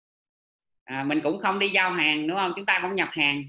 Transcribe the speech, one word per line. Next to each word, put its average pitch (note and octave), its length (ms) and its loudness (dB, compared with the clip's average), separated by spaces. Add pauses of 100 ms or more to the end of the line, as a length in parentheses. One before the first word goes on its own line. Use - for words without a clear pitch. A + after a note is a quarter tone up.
(840)
à, C3+ 200 -6
mình D3 200 2
cũng D#3+ 140 0
không G3 200 0
đi G3 100 2
giao F#3+ 220 2
hàng, D3+ 360 0
đúng E3+ 100 -2
không? F#3+ 200 0
Chúng - 100 -8
ta F#3 140 2
không F#3 140 -4
nhập F3 180 0
hàng C#3+ 360 0